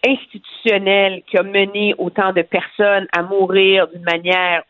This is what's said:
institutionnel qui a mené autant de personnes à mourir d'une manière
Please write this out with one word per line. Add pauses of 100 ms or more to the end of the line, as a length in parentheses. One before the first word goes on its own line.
institutionnel
qui
a
mené
autant
de
personnes
à
mourir
d'une
manière